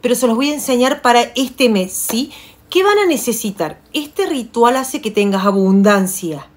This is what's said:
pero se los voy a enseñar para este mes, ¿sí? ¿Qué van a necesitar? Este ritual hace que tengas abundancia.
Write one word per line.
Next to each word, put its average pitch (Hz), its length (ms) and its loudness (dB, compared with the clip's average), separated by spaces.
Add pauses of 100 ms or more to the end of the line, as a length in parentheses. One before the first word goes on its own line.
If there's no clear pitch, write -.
pero 240 160 0
se 254 100 0
los 226 80 2
voy 269 160 0
a 294 40 -2
enseñar 262 460 0
para 240 220 4 (140)
este 254 320 0
mes, 190 240 0
¿sí? - 400 -6 (380)
¿Qué 370 120 2
van 415 160 2
a 415 80 2
necesitar? 226 720 -4 (120)
Este 302 340 -6
ritual 247 500 0
hace 262 240 -6
que 208 120 -6
tengas 202 340 0
abundancia. 190 1120 2